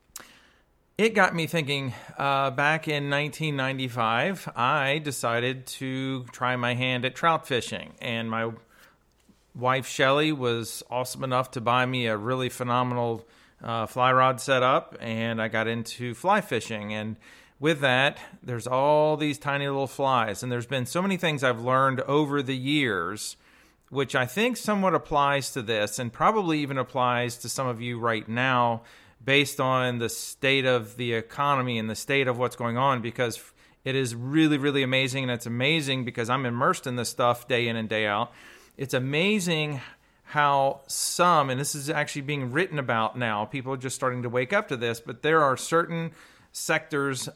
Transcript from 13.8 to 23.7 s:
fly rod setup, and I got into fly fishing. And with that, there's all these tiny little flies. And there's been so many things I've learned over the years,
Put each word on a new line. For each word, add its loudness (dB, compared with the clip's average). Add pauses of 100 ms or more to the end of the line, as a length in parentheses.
fly 4
rod 6
setup, 2
and -2
I -2
got 0
into -4
fly 2
fishing. -4
And -6 (420)
with 0
that, 2 (220)
there's -6
all 4
these -2
tiny -2
little -2
flies. 0
And -4
there's -2
been -2
so -2
many 0
things 0
I've 2
learned 2
over 2
the -2
years, 0 (540)